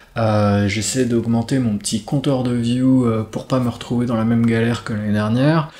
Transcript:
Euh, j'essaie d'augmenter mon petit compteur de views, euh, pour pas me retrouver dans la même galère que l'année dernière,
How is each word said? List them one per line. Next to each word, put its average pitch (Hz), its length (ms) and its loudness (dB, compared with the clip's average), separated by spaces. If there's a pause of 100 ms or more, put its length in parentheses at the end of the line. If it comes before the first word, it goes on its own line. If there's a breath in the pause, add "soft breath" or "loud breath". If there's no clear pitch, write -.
(200 loud breath)
Euh, 104 480 2
j'essaie 104 380 -2
d'augmenter 117 540 0
mon 113 180 0
petit - 260 -4
compteur 156 400 -2
de 123 120 0
views, 127 500 2
euh, 110 180 0
pour - 240 -8
pas 131 140 0
me 120 80 0
retrouver 120 380 -4
dans 120 100 -2
la 110 80 0
même 117 220 2
galère 113 360 0
que 117 120 -6
l'année 107 180 -2
dernière, 131 680 2